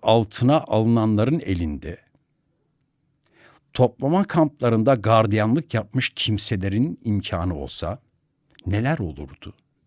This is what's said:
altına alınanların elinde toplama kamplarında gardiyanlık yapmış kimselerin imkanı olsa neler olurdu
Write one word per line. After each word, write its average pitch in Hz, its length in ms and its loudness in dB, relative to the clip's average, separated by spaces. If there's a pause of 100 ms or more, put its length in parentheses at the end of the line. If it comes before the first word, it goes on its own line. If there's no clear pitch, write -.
altına 117 580 2
alınanların 113 800 2
elinde 80 580 -6 (1800)
toplama 139 500 0
kamplarında 131 720 2
gardiyanlık 110 800 2
yapmış 120 420 -2
kimselerin 107 880 -2
imkanı 92 520 -2
olsa 80 440 -8 (640)
neler 113 320 -2
olurdu 76 560 -10 (340)